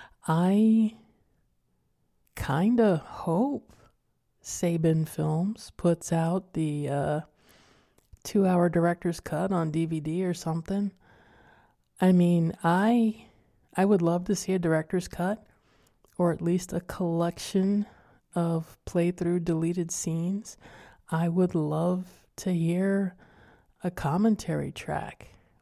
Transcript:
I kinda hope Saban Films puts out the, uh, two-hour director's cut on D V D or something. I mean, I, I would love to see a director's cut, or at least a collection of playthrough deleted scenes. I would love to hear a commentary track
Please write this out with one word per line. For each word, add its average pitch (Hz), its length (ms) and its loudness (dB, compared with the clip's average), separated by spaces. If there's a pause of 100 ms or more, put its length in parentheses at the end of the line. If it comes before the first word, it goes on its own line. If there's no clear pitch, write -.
(260)
I 214 680 4 (1400)
kinda 190 680 2
hope 226 680 -4 (680)
Saban 160 680 0
Films 160 680 -4
puts 170 380 0
out 165 400 -2
the, 147 340 -4
uh, 147 340 -2 (1040)
two-hour 180 460 2
director's 170 500 0
cut 180 320 -4
on 165 200 0
D 165 140 0
V 160 140 -2
D 160 240 -4
or 180 100 -2
something. 185 580 -4 (1080)
I 185 140 6
mean, 175 400 4 (100)
I, 220 600 2 (500)
I 185 80 2
would 202 180 4
love 170 240 0
to 202 100 0
see - 180 -4
a 190 60 0
director's 165 480 0
cut, 190 380 -6 (720)
or 175 160 2
at - 80 -8
least 180 320 0
a 175 80 -4
collection 185 1040 -2 (500)
of 165 500 -2
playthrough 175 600 0
deleted 170 440 -2
scenes. 170 680 -6 (520)
I 165 200 0
would 180 260 2
love 165 720 -2 (100)
to - 140 -4
hear 180 640 0 (680)
a 180 40 -4
commentary 160 840 -2
track - 560 -10 (320)